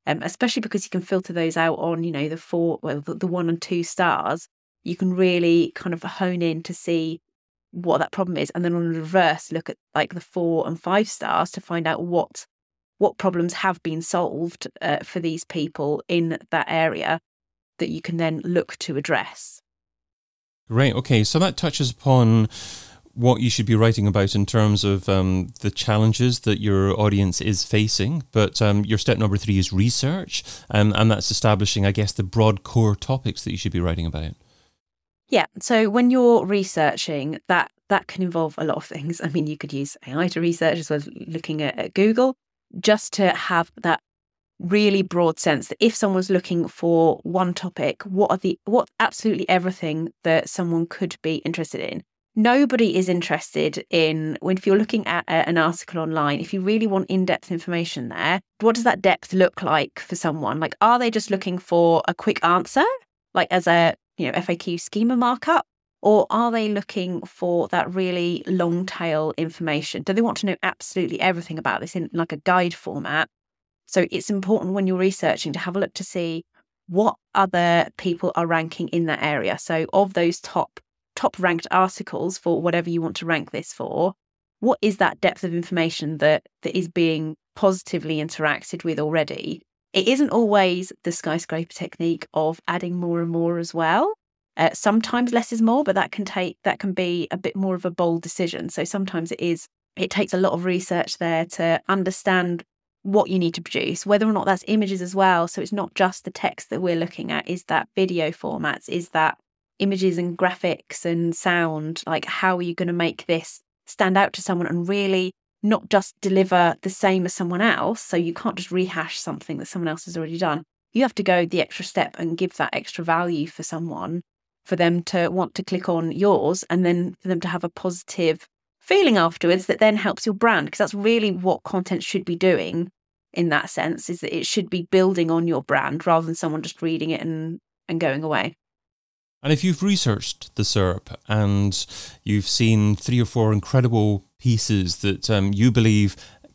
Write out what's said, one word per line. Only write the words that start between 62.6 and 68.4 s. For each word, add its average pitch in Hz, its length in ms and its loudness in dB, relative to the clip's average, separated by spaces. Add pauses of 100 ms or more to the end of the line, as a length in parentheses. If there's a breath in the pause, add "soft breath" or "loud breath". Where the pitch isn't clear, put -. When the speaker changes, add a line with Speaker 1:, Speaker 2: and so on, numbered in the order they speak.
Speaker 1:
like, - 180 2
as 180 160 2
a, 170 280 4 (240)
you 151 80 -2
know, 127 80 -2
F 180 160 -4
A 175 60 0
Q 175 200 -6
schema 233 400 0
markup? 247 480 2 (380)
Or 208 260 6
are 233 240 2
they 220 160 0
looking 190 540 -4
for 175 460 -2
that 180 260 0
really 180 520 -2